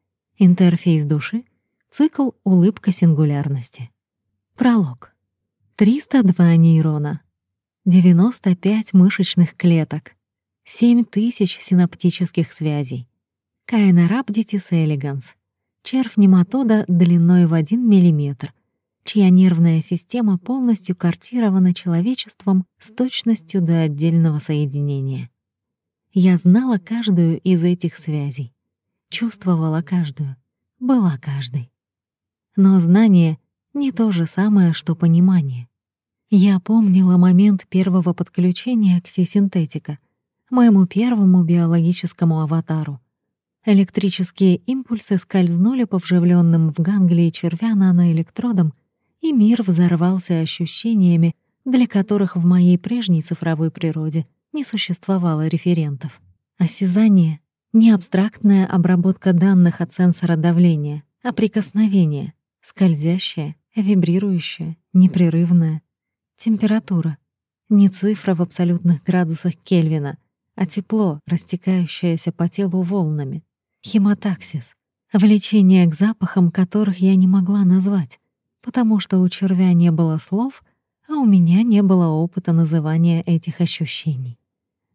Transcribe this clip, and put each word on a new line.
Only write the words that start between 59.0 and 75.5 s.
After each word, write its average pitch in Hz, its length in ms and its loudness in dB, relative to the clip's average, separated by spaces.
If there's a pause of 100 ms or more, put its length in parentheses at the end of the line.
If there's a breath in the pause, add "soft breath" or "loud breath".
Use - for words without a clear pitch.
данных 180 480 2
от 170 140 -8
сенсора 175 420 0
давления, 160 720 0 (180)
а 254 80 -4
прикосновение — 196 1000 -2 (260)
скользящее, 165 960 -4 (220)
вибрирующее, 180 1000 -2 (160)
непрерывное. 170 920 2 (540)
Температура — 202 840 -2 (520)
не 202 180 4
цифра 196 480 -2
в 165 60 -2
абсолютных 175 640 -2
градусах 175 520 -2
Кельвина, 156 640 -2 (380)
а 190 100 -2
тепло, 190 600 -4
растекающееся 175 1080 -4
по 170 160 -4
телу 185 320 -4
волнами. 160 600 -6 (440)
Хематаксис — 202 920 -4 (380)
влечение 196 760 4